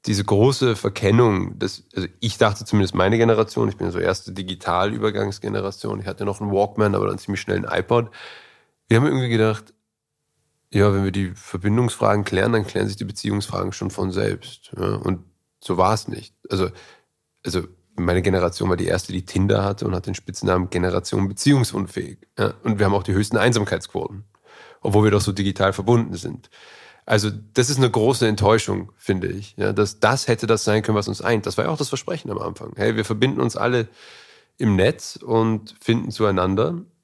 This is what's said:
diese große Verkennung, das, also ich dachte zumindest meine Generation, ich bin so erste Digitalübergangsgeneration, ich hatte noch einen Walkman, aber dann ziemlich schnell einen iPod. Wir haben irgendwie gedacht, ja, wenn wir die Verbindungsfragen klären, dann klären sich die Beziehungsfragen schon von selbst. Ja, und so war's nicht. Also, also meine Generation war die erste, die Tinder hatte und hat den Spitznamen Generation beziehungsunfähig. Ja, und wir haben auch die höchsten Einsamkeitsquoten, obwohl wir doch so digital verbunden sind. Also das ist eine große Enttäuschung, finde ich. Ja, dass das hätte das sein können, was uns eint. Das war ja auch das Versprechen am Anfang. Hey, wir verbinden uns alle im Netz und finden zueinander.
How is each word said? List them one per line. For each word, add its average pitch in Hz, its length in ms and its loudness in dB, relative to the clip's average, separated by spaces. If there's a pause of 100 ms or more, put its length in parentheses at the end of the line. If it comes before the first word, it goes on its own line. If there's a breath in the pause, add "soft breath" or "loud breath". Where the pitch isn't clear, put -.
diese 101 180 0
große 117 520 4
Verkennung, 98 800 2
das, - 260 -6 (100)
also 92 140 -4 (120)
ich 110 160 -4
dachte 107 280 2
zumindest 101 300 2
meine 101 240 4
Generation, 113 500 2
ich 98 80 -6
bin 92 140 -4
so 90 80 -6
erste 90 340 -2
Digitalübergangsgeneration, 101 1700 -4
ich 92 60 -10
hatte 98 180 -8
noch 101 160 -4
einen 104 100 -4
Walkman, 101 440 2
aber 101 120 0
dann 98 120 -2
ziemlich 98 220 -6
schnell 95 160 -2
einen 92 240 -2
iPod. 117 300 0 (760 loud breath)
Wir 117 100 4
haben 139 80 4
irgendwie 131 220 0
gedacht, 110 440 0 (1000)
ja, 101 200 6
wenn 98 120 2
wir 95 80 0
die 95 180 -2
Verbindungsfragen 104 960 0
klären, 101 280 0
dann 107 140 0
klären 101 220 -2
sich 101 80 -6
die 104 80 -8
Beziehungsfragen 101 680 -4
schon 95 180 -6
von 98 200 -4
selbst. - 680 -6
Ja, 98 200 -2
und 95 240 -4 (420)
so 87 140 -2
war's 98 320 2
nicht. - 260 -12 (160)
Also, 92 200 0 (720 loud breath)
also 92 180 -4 (320)
meine 87 280 0
Generation 92 480 0
war 90 60 2
die 87 100 -4
erste, 90 260 -2
die 92 140 -6
Tinder 101 360 0
hatte 101 240 -4
und 95 80 -2
hat 92 120 -6
den 95 80 -6
Spitznamen 92 560 -2
Generation 92 580 -2
beziehungsunfähig. 107 880 -2 (200)
Ja, 104 160 -2 (100)
und 107 140 -2
wir 101 80 4
haben 98 80 4
auch 95 80 0
die 98 100 -2
höchsten 104 240 0
Einsamkeitsquoten, 101 880 0 (560 loud breath)
obwohl 107 240 4
wir 107 60 6
doch 98 100 4
so 98 120 -2
digital 98 400 0
verbunden 98 440 2
sind. - 340 -12 (540 loud breath)
Also 107 260 2
das 110 380 -2
ist 139 100 -2
eine 127 120 4
große 117 360 2
Enttäuschung, 101 680 2
finde 92 300 -2
ich. 95 300 -10
Ja, 101 160 0
dass 101 280 0
das 120 280 2
hätte 113 180 0
das 110 180 2
sein 107 180 2
können, 107 140 0
was 101 120 -2
uns 98 120 -6
eint. 107 260 0
Das - 120 -4
war - 60 0
ja - 60 0
auch 156 60 -2
das 147 120 -4
Versprechen - 420 -8
am 98 80 -6
Anfang. - 380 -10
Hey, 110 200 0
wir 107 80 -2
verbinden 123 360 0
uns 123 160 0
alle 117 320 0 (680 loud breath)
im 107 200 2
Netz 107 400 0
und 113 640 0
finden 117 320 0
zueinander. 101 640 0 (260)